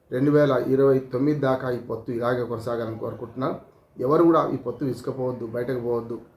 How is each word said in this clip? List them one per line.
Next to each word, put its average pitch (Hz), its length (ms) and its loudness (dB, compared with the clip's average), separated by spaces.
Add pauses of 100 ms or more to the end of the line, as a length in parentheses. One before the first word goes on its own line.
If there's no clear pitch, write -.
(120)
రెండు 135 200 2
వేల 139 360 6
ఇరవై 131 320 4
తొమ్మిది 135 400 0
దాకా 131 300 0
ఈ 123 80 -2
పొత్తు 113 340 -8
ఇలాగే 120 320 0
కొనసాగాలని 113 540 -6
కోరుకుంటున్నారు. 117 580 -6 (440)
ఎవరు 147 240 4
కూడా 160 300 6
ఈ 135 40 -4
పొత్తు 123 280 -6
విసుకపోవద్దు, 123 600 -4
బయటకు 123 340 -4
పోవద్దు 117 420 -4 (140)